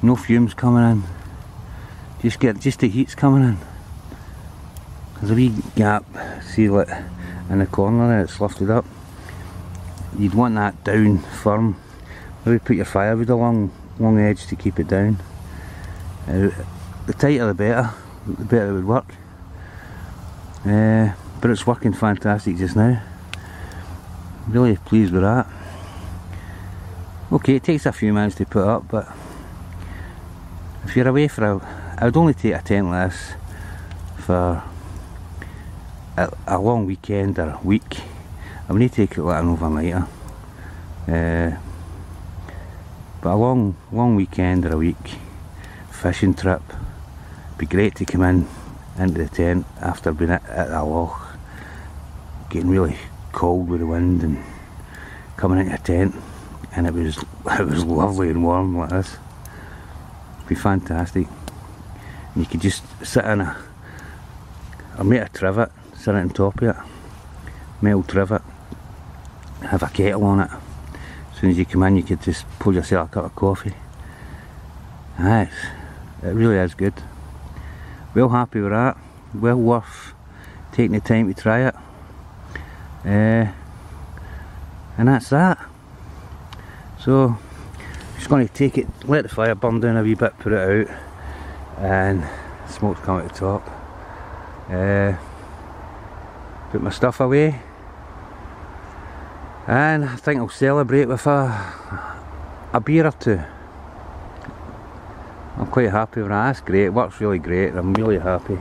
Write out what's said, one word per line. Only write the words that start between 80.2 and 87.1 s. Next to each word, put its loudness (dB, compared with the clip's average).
taking 4
the 2
time 4
to -6
try 4
it. -2
Uh, 4
and 6
that's 4
that. 6
So, 6